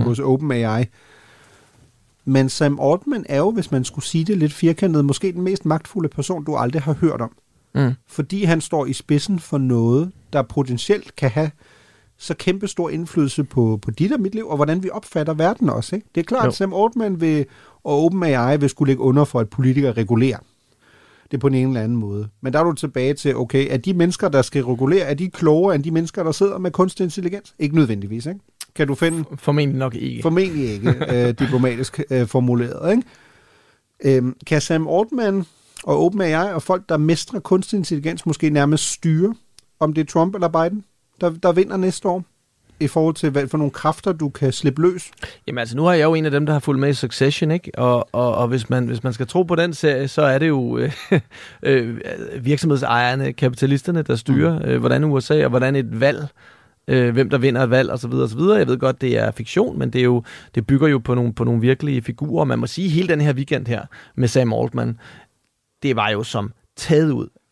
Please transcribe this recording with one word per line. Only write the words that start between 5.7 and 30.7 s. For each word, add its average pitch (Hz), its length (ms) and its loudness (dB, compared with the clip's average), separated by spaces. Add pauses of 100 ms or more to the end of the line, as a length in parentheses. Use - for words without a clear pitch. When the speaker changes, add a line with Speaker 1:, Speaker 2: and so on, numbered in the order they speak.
Speaker 1:
person, 151 360 -6
du 151 120 -4
aldrig 127 260 -2
har 151 100 0
hørt 147 280 0
om. 113 120 -6 (420)
Speaker 2:
Mm. 131 180 2 (140)
Speaker 1:
Fordi 190 380 -4
han 165 160 2
står 147 260 -2
i 135 60 -4
spidsen 156 460 -2
for 151 200 -4
noget, 127 540 2 (200)
der 143 100 2
potentielt 127 720 -4
kan 135 140 0
have 156 200 0 (680)
så - 160 -8
kæmpe 196 340 -2
stor 165 220 -4
indflydelse 156 540 -2
på, 110 380 0
på - 80 -8
dit 180 220 0
og 277 80 0
mit 196 140 -2
liv, 220 140 -6
og 151 80 -4
hvordan 156 260 0
vi 185 80 -6
opfatter 156 440 -4
verden 165 360 0
også, 123 260 -4
ikke? 220 180 -10
Det 170 60 -2
er - 40 -2
klart, 240 200 0
Speaker 2:
Jo. 127 40 4
Speaker 1:
at 117 60 -2
Sam 190 200 -2
Altman 208 460 0
vil, 156 260 2 (380)
og 147 200 2
OpenAI 151 520 2
vil 143 120 2
skulle 135 220 0
ligge 131 120 0
under 135 220 4
for, 127 160 0
at 107 80 -2
politikere 131 440 2
regulerer 117 460 2 (920)
det 135 100 -4
på 139 60 2
en 135 80 2 (140)
eller 127 120 -2
anden 117 180 -2
måde. 104 300 -6 (120)
Men 127 120 -6
der 151 60 2
er 165 60 4
du 170 80 2
tilbage 139 420 -2
til, 139 220 -2
okay, 135 340 0
er 135 60 -2
de 180 180 -2
mennesker, 175 340 2
der 139 140 2
skal 135 220 -2
regulere, 131 360 2
er 147 140 -2
de 180 160 -4
klogere 170 440 4
end 143 100 0
de 165 60 -4
mennesker, 165 320 -2
der 160 100 -2
sidder 196 260 0
med 180 120 -4
kunstig 185 340 0
intelligens? 180 540 -6
Ikke 147 160 -2
nødvendigvis, 113 520 0
ikke? 190 140 -10 (340)
Kan 147 120 0
du 139 80 0
finde 165 380 -2
Speaker 2:
F-, 147 60 -12
formentlig 143 400 0
nok 131 160 -4
ikke. 120 280 -8
Speaker 1:
Formentlig 160 500 0